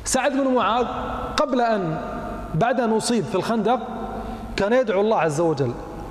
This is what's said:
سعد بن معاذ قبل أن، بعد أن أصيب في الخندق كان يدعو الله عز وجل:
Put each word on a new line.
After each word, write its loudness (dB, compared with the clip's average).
سعد 2
بن 2
معاذ 2
قبل 2
أن، 0
بعد 2
أن 2
أصيب 2
في -6
الخندق 0
كان 2
يدعو 2
الله 4
عز 2
وجل: 2